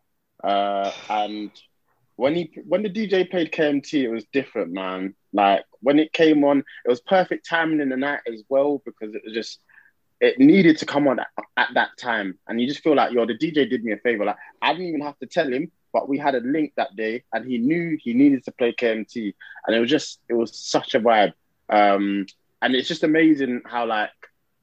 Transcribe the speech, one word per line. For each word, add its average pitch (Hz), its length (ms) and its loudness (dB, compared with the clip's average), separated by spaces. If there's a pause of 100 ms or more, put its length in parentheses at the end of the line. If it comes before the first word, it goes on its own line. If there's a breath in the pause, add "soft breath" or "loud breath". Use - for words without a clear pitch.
(440)
Uh, 98 480 0 (180)
and 104 420 -6 (640)
when 139 200 -2
he, 170 180 -6 (140)
when 185 160 -2
the 208 60 -4
D 202 180 -6
J 185 180 0
played 170 260 -4
K 156 160 0
M 143 140 0
T, 139 240 -2
it 113 60 -4
was 110 200 -6
different, 107 400 -4
man. 92 440 -6 (160)
Like, 98 320 4 (180)
when 143 180 4
it 156 140 -2
came 156 300 4
on, 143 160 4
it - 300 -8
was 123 120 0
perfect 180 480 0
timing 160 300 0
in 139 100 -2
the 131 80 -4
night 143 220 -4 (120)
as 110 180 -14
well, 139 360 0
because 110 300 -14
it 113 100 -12
was 110 80 -12
just, - 260 -8 (640 soft breath)
it 120 160 4
needed 160 400 8
to - 80 -8
come 143 220 0
on 123 120 0
at, - 80 -8 (300)
at 120 160 0
that 120 240 0
time. 107 400 -6 (100)
And 117 140 -4
you 123 60 0
just 143 160 -8
feel 156 120 2
like, 120 180 2
yo, 117 120 2
the 113 120 -4
D 165 140 -4
J 147 140 2
did 117 180 -4
me 110 100 -4
a 101 40 -6
favor. 110 280 -2
Like, 104 120 -4 (240 loud breath)
I 135 120 0
didn't 175 160 -6
even 156 120 -6
have 147 180 -12
to 139 60 -14
tell 147 260 -2
him, 147 200 -6 (200)
but - 160 -2
we 139 120 -2
had 143 160 -2
a 123 60 0
link 147 360 -4
that 107 180 -6
day, 110 280 -6 (100)
and 113 160 -6
he 123 80 -2
knew 160 420 -2
he 117 140 -6
needed 135 320 4
to 120 60 -10
play 120 220 -2
K 113 180 0
M 110 180 -4
T. 107 240 -8 (320 loud breath)
And 110 100 2
it 113 40 4
was 117 100 2
just, - 300 -2 (100)
it 117 60 -2
was 117 200 -2
such - 380 -4
a 131 60 2
vibe. 107 340 4 (360)
Um, 101 580 2 (340)
and 123 140 0
it's 127 120 -2
just 165 160 -4
amazing 151 640 2
how, 120 220 -4
like, 107 240 -2 (520)